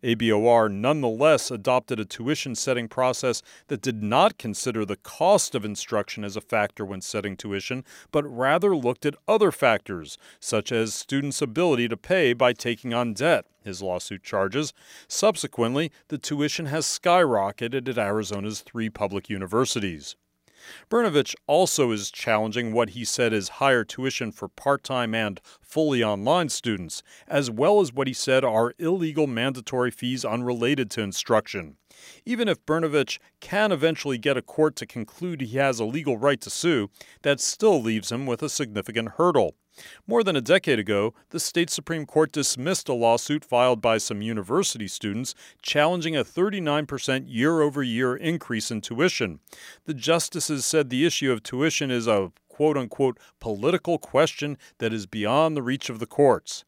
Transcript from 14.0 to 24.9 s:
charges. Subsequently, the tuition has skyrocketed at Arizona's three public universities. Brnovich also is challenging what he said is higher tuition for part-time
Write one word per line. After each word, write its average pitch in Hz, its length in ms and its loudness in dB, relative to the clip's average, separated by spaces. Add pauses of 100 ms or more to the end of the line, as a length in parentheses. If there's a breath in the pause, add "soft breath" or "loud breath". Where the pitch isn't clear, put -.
charges. 104 500 -2 (340 loud breath)
Subsequently, 143 840 0 (160 soft breath)
the 151 100 -8
tuition 147 480 -2
has 147 220 -2
skyrocketed 123 1000 2
at 123 120 -2
Arizona's 104 600 -2
three 113 280 -6
public 98 400 -6
universities. 98 840 -2 (720 loud breath)
Brnovich 208 460 2 (120)
also 147 440 4
is 101 200 -4
challenging 110 640 0
what 113 160 2
he 110 160 -10
said 117 280 0
is 101 160 -2
higher 131 340 2
tuition 127 480 -6
for - 160 -10
part-time 127 680 -2